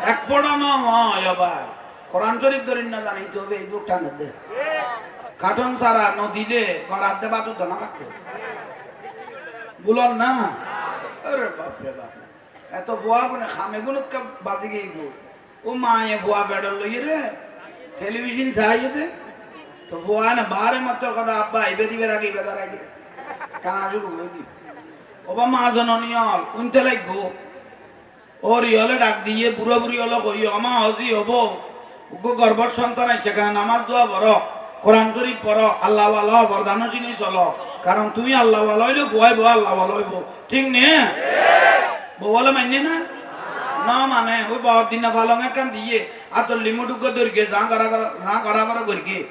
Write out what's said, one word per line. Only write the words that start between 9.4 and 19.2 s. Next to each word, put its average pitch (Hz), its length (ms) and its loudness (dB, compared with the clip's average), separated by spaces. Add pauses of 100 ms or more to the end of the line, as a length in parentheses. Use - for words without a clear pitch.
বুলন 240 320 4
না। 240 180 2 (920)
আরে 254 240 -2 (100)
বাপ - 260 -12
রে - 60 -8
বাপ। - 180 -16 (640)
এত 185 160 -10
ভুয়া 226 380 0
গুনে 240 160 -6 (120)
খামে 208 240 -6
গুনে 269 220 -4 (100)
কা 269 60 -6 (240)
বাজি 196 260 -6
গই 208 260 -8
গো। 151 160 -10 (600)
ও 247 40 -6
মা 233 300 2
এ 214 140 -2
ভুয়া 202 240 0
বেড়ার 196 300 -2
লইয়ে 214 300 -6
রে। 302 200 -2 (760)
টেলিভিশন 233 640 -4
চাই 220 160 4
দে। 285 300 -4 (840)